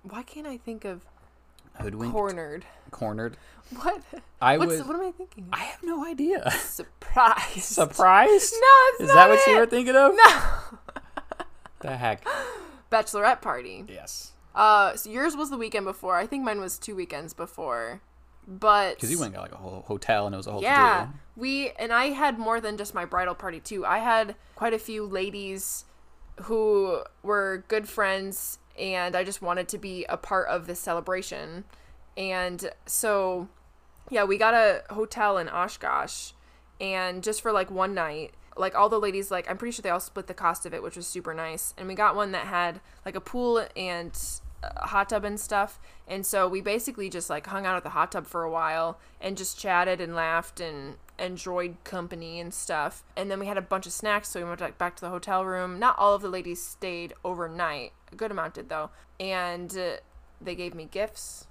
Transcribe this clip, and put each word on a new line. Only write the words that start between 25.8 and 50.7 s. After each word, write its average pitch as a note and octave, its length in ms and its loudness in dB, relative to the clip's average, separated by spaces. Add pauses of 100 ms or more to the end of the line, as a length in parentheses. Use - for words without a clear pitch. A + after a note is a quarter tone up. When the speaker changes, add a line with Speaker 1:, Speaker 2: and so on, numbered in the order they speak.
Speaker 1:
who G#3 580 2 (200)
were F#3+ 460 -2
good G#3+ 200 -2
friends, G3 680 -4 (200)
and F3+ 360 -4
I F3+ 100 0
just G3 180 -8
wanted F3+ 260 -4
to G#3+ 100 -8
be F#3 280 -10
a - 100 -4
part - 320 -2
of E3+ 180 -4
this F3 140 -10
celebration. F3 840 -6 (520)
And F#3 560 -6 (140)
so, F#3+ 600 -2 (600)
yeah, G#3+ 160 2
we G3 120 2
got A3 180 4
a G#3+ 280 4 (100)
hotel G#3 460 -2
in D#3+ 100 -4
Oshkosh, - 840 -4 (480)
and F#3 420 -6
just G#3+ 200 -4
for, A3+ 100 -2
like, F#3+ 180 0
one F#3+ 240 -2
night, D#3 380 -6 (240)
like, F#3 180 -2
all G#3 140 6
the A3 100 0
ladies, G3 320 -4
like, F3+ 180 -4
I'm F#3 100 -6
pretty A#3 140 -8
sure A3+ 100 -12
they F#3+ 80 -4
all F3 100 0
split - 260 -12
the F#3 80 -12
cost F3 320 -2
of E3+ 80 -10
it, B2 80 -8
which E3 140 -12
was F3 100 -14
super F3 280 -10
nice. D#3+ 440 -8
And F#3 80 -12
we F#3+ 80 -8
got G3 220 2
one G3+ 160 -2
that F3+ 140 -4
had, F3 340 -2 (240)
like, F#3+ 100 -10
a F#3 60 -6
pool A#3+ 440 0 (120)
and F3 420 -8 (440)
a - 260 -8
hot G3+ 200 0
tub G#3 160 -4
and G#3 160 -8
stuff. G#3 380 -4 (280)
And F#3+ 200 -8
so F#3+ 200 2
we F#3 140 -4
basically G#3+ 480 -4
just, E3+ 220 -10
like, D3+ 160 -6
hung G3 180 -8
out F#3 120 0
at F3 80 -4
the - 60 -10
hot D#3+ 220 -2
tub E3+ 140 -6
for E3+ 160 -8
a E3 80 -4
while D#3+ 480 -2 (220)
and F#3+ 180 -8
just F#3 200 -8
chatted F#3 440 0
and E3+ 120 -8
laughed E3 460 -4
and D3 360 -10 (220)